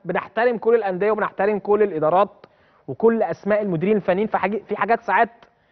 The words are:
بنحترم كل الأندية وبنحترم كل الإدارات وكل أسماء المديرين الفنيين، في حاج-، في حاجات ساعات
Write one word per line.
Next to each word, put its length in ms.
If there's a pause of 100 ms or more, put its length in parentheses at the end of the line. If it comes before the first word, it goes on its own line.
بنحترم 520
كل 180
الأندية 360
وبنحترم 480
كل 240
الإدارات 640 (420)
وكل 360
أسماء 380
المديرين 360
الفنيين، 300
في 100
حاج-، 260
في 140
حاجات 240
ساعات 280 (420)